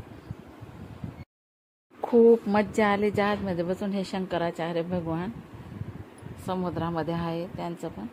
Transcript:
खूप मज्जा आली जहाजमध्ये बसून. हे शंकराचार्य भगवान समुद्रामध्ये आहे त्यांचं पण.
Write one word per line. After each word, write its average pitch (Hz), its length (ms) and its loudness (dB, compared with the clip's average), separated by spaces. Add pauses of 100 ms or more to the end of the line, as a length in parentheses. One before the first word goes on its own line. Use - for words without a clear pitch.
(2000)
खूप 233 480 8
मज्जा 208 380 4
आली 202 240 4
जहाजमध्ये 202 520 2
बसून. 185 280 -2
हे 196 120 0
शंकराचार्य 175 760 0
भगवान 170 480 -2 (1160)
समुद्रामध्ये 170 680 0
आहे 170 340 -2
त्यांचं 175 400 -6
पण. 196 260 -8